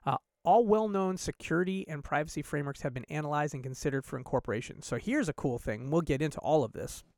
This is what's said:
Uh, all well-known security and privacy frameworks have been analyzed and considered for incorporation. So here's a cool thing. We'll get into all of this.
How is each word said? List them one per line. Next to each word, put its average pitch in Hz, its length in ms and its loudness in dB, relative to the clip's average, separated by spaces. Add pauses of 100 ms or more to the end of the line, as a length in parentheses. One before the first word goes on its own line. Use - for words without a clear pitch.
Uh, 139 120 2 (260)
all 220 240 8
well-known 196 520 2
security 185 680 -2
and 147 160 -8
privacy 151 400 -2
frameworks 143 380 -4
have 139 120 -2
been 123 120 -6
analyzed 151 500 -2
and 135 80 -8
considered 131 420 -2
for 131 140 -8
incorporation. 120 640 -4
So - 140 -4
here's 233 320 0
a 139 60 -4
cool 120 240 -2
thing. 120 300 -4
We'll 165 120 4
get 143 200 0
into 156 200 -2
all 147 240 4
of 104 80 -4
this. - 320 -8 (140)